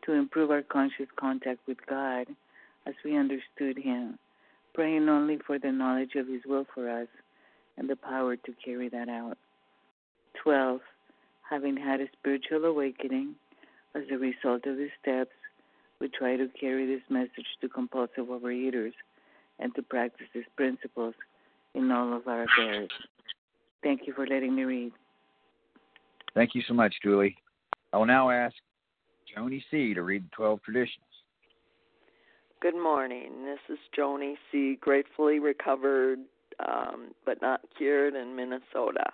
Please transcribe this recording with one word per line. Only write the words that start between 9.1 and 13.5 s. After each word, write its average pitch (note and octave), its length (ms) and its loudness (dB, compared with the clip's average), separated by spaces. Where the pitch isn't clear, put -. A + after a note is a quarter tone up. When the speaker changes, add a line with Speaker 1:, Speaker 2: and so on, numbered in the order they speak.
Speaker 1:
Twelve, C3 400 4
having C#3 300 -2
had C3+ 240 0
a C3+ 100 -4
spiritual D3+ 540 0
awakening C#3 680 0